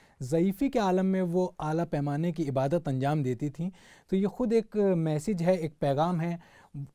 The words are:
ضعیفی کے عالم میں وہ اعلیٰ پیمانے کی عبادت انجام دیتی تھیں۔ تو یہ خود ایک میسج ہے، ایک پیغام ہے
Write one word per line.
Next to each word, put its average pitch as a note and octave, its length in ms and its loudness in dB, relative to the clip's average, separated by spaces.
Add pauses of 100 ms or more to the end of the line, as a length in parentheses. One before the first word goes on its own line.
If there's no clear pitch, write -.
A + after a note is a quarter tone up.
(200)
ضعیفی E3+ 480 0
کے C4 100 0
عالم F#3+ 280 2
میں F#3 160 2
وہ F3+ 260 0 (100)
اعلیٰ D#3+ 320 -2
پیمانے D3 420 -2
کی D#3+ 160 -2
عبادت C#3 400 0
انجام C#3 340 0
دیتی B2+ 260 -2
تھیں۔ E3+ 220 -6 (380)
تو F#3+ 80 0
یہ G3 100 2
خود G#3+ 260 -2
ایک A3 240 0
میسج E3+ 640 2
ہے، F#3 120 4
ایک D#3+ 240 -4
پیغام D#3 420 0
ہے E3+ 160 -4 (580)